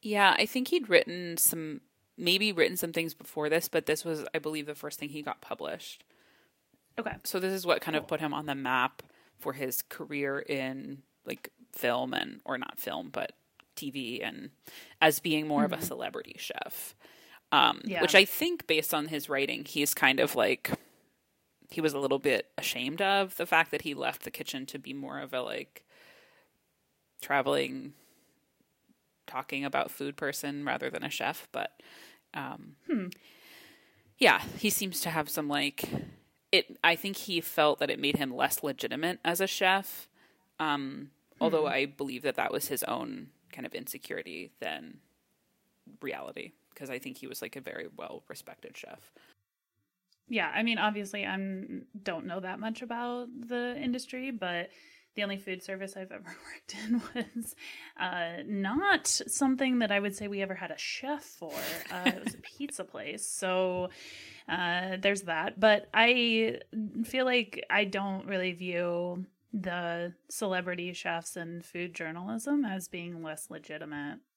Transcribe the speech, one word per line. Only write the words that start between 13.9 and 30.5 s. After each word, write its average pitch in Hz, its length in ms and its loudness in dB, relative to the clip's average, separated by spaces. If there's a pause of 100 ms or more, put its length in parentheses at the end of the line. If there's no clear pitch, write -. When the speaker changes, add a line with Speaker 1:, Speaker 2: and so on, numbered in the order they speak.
Speaker 1:
V, 123 320 -6
and - 280 -8 (500)
as 160 200 10
being 156 260 2
more 147 180 4
of - 80 2
a - 40 -2
Speaker 2:
Mm-hmm. - 80 -4
Speaker 1:
celebrity - 540 -6
chef. - 560 -8 (580)
Um, 135 320 8
Speaker 2:
Yeah. 180 160 -2
Speaker 1:
which 175 140 4
I 196 100 12
think, 339 420 0
based 156 280 2
on 151 140 0
his 151 200 -4
writing, 135 360 0
he's 143 300 2
kind 135 260 6
of, 139 140 4
like, - 360 4 (1000)
he 165 100 -4
was 156 140 4
a 139 40 0
little 135 220 2
bit 127 360 2
ashamed 143 460 -2
of 196 340 4
the 170 100 -2
fact 165 260 4
that 147 100 -2
he 147 120 -4
left 135 280 -2
the - 80 -8
kitchen 131 360 -6
to 143 120 -10
be 135 140 -12
more 139 260 -8
of 139 140 -8
a, 127 100 0
like, - 420 -6 (1400)
traveling, 139 760 0 (1300)
talking 139 380 -4
about 139 260 0
food 143 260 -6
person 143 480 -4